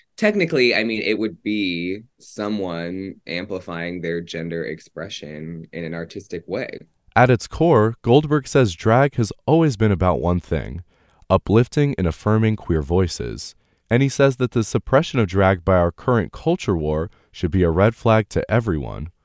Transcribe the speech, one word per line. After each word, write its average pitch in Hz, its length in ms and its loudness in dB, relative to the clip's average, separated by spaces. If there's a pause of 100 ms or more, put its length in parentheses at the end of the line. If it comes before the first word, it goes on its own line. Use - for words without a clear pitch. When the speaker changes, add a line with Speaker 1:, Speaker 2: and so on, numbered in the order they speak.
(180)
Speaker 1:
technically, 165 580 0
I 110 80 0
mean, 110 180 -4
it 110 160 -2
would 101 240 -6
be 95 600 -4 (180)
someone 95 1040 -8
amplifying 87 760 -8
their 85 180 -4
gender 82 460 -8
expression 80 1080 -14
in 85 140 -10
an 80 80 -8
artistic 87 560 -12
way. 113 300 -8 (360)
Speaker 2:
At 123 140 6
its 123 180 0
core, 120 540 2
Goldberg 143 440 2
says 117 300 2
drag 127 400 2
has 117 160 -2 (140)
always 151 320 2
been 104 160 2
about 87 260 2
one 87 220 0
thing, 69 420 -6 (460)
uplifting 120 680 2
and 90 100 0
affirming 110 500 2
queer 80 240 -2
voices. 73 720 -2 (340)
And 120 140 4
he 135 60 2
says 139 260 4
that 127 160 -2
the 113 140 0
suppression 135 560 0
of 95 80 0
drag 95 340 2
by 95 140 4
our 87 160 2
current 117 400 0
culture 160 420 -2
war 78 340 -2 (220)
should 82 200 -4
be 92 120 2
a 82 60 4
red 98 260 2
flag 110 340 2
to - 220 -4
everyone. 80 600 -2 (140)